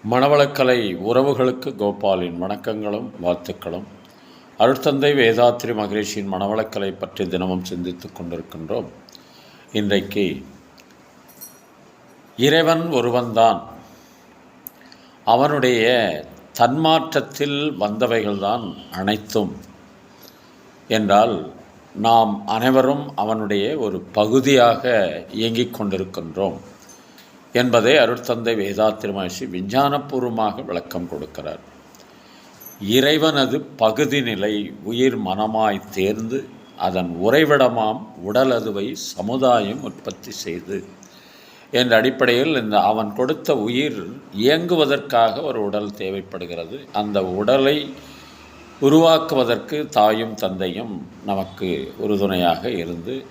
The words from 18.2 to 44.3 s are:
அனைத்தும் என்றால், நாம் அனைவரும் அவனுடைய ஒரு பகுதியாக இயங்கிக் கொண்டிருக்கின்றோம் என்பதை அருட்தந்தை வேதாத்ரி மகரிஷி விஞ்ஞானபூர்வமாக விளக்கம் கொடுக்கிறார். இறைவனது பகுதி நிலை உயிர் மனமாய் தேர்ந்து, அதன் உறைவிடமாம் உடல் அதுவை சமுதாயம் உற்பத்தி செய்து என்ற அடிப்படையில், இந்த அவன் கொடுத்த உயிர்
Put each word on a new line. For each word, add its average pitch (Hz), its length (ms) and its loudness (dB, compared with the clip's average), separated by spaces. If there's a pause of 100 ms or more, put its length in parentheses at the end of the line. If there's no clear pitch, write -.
அனைத்தும் 110 520 -2 (1400)
என்றால், 107 460 4 (680)
நாம் 113 260 6 (220)
அனைவரும் 131 500 2 (200)
அவனுடைய 104 420 -2 (140)
ஒரு 101 200 -4 (160)
பகுதியாக 120 800 4 (400)
இயங்கிக் 113 440 -2
கொண்டிருக்கின்றோம் 92 800 -4 (1000)
என்பதை 120 420 4
அருட்தந்தை 117 640 0
வேதாத்ரி 101 560 -2
மகரிஷி 92 360 -6
விஞ்ஞானபூர்வமாக 123 1120 -2
விளக்கம் 87 460 -8
கொடுக்கிறார். 76 500 -12 (1400)
இறைவனது 143 640 2 (240)
பகுதி 135 400 2
நிலை 107 300 -2 (320)
உயிர் 120 420 0
மனமாய் 107 520 0 (180)
தேர்ந்து, 110 440 -2 (460)
அதன் 90 260 -2 (140)
உறைவிடமாம் 127 720 2 (300)
உடல் 127 260 2
அதுவை 107 300 -4 (160)
சமுதாயம் 117 880 0
உற்பத்தி - 480 -14
செய்து 87 400 -8 (920)
என்ற 123 280 2
அடிப்படையில், 131 640 2
இந்த 107 180 2 (100)
அவன் 110 300 -2
கொடுத்த 139 360 -2 (100)
உயிர் 123 340 -2 (420)